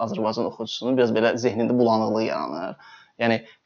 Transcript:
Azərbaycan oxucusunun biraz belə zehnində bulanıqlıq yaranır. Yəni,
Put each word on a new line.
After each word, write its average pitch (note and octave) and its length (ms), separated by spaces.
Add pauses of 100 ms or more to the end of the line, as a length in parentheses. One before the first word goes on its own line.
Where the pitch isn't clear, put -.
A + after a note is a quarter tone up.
Azərbaycan G#2+ 480
oxucusunun A#2 460
biraz A#2+ 180
belə A2 240
zehnində A#2 360
bulanıqlıq A2+ 520
yaranır. D2 680 (240)
Yəni, A2+ 220 (240)